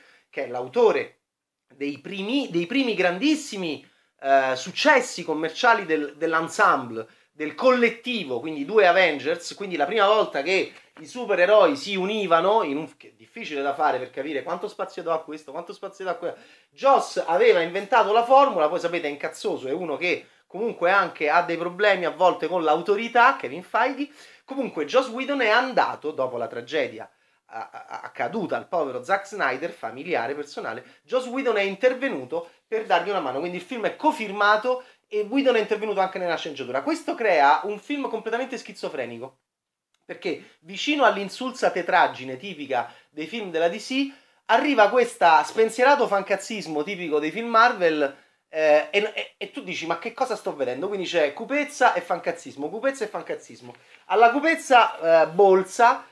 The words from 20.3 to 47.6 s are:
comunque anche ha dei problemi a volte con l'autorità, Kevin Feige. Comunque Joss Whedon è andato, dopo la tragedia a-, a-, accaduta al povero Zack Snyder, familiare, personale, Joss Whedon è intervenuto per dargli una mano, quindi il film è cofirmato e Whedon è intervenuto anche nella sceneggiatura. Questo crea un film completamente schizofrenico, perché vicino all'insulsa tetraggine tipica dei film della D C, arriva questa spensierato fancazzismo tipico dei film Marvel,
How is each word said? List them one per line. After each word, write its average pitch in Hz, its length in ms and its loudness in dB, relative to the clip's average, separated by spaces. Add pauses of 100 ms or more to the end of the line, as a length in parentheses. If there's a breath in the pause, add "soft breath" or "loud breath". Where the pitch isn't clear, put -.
comunque 190 420 -4
anche 175 400 2
ha 170 140 4
dei 165 140 -4
problemi 180 480 0
a 156 40 -2
volte 165 380 2
con 170 160 -2
l'autorità, 220 720 2
Kevin 139 260 -10
Feige. 269 480 -4 (340 loud breath)
Comunque 226 420 -6
Joss 240 240 0
Whedon 262 320 -4
è 220 80 2
andato, 214 600 0
dopo 131 280 -4
la 117 100 -4
tragedia 117 600 -6 (420)
a-, 110 220 -14
a-, - 300 -16
accaduta 135 560 -6
al 107 100 -12
povero 135 360 -4
Zack 190 240 -2
Snyder, 151 420 -4
familiare, 127 640 -6
personale, 143 720 -12
Joss 254 240 -4
Whedon 247 300 -2
è 302 40 0
intervenuto 247 880 -2 (180 loud breath)
per 220 180 -4
dargli 180 240 0
una 196 100 -2
mano, 135 180 -4
quindi 175 200 -6
il 175 60 -12
film 226 220 -6
è 165 100 -4
cofirmato 220 880 0 (240 loud breath)
e 214 220 -4
Whedon 262 280 2
è - 20 2
intervenuto 208 400 -2
anche 190 180 -2
nella 175 200 -2
sceneggiatura. 135 440 -6
Questo 320 320 -4
crea 156 500 4
un 208 140 -6
film 277 320 -8
completamente 233 480 -6
schizofrenico, 131 800 -10 (640)
perché - 580 -10
vicino 226 420 -2
all'insulsa 202 680 0
tetraggine 139 640 0
tipica 127 560 -6 (160 loud breath)
dei 151 180 -10
film 208 240 -10
della 160 160 2
D 185 100 -6
C, 269 360 -6 (320 loud breath)
arriva 233 440 4
questa 170 540 4
spensierato 233 640 2
fancazzismo 190 760 -4
tipico 170 360 -2
dei 156 120 -2
film 226 160 -6
Marvel, 185 680 2 (340 soft breath)